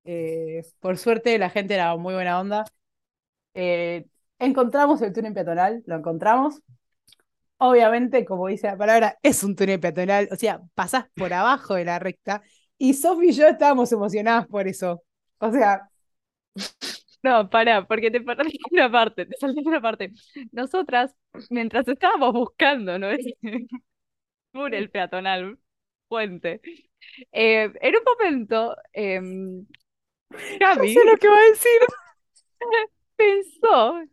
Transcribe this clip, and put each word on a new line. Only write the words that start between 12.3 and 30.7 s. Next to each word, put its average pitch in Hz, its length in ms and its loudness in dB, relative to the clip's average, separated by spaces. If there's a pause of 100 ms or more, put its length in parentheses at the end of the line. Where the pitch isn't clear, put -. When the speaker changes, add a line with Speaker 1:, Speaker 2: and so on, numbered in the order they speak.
Speaker 1:
Y 269 160 2
Sofi 339 360 2
y 277 40 2
yo 294 140 6
estábamos 285 440 4
emocionadas 214 560 -2
por 196 200 -4
eso. 180 360 -6 (360)
O 220 120 -4
sea, 208 380 0 (1300)
Speaker 2:
No, 233 280 2
pará, 226 380 2
porque 226 240 -2
te 233 100 -4
perdiste 262 380 -6
<laughs> - 120 -10
una 269 200 4
parte, 220 340 0
te 233 120 -16
saltaste 285 320 -6
una 320 120 0
parte. 220 320 -6 (380)
Nosotras, 262 640 -4 (360)
mientras 233 380 -4
estábamos 277 460 0
buscando, 233 680 -2
¿no? 196 100 -6
<laughs> - 20 -2
Ese 247 240 -6 (1160)
túnel 226 380 -8
peatonal, 185 720 -6 (480)
puente. 202 540 -8 (720)
Eh, 220 400 2 (100)
en - 140 2
un 453 100 4
momento, 262 720 -2 (180)
em, 185 720 -8 (1120)